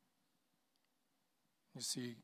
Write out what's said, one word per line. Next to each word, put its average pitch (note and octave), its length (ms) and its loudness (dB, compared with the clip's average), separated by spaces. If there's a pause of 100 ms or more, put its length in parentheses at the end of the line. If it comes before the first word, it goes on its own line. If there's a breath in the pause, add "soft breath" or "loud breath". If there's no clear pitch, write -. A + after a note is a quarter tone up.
(1800)
You B2+ 60 -4
see, A#2+ 420 2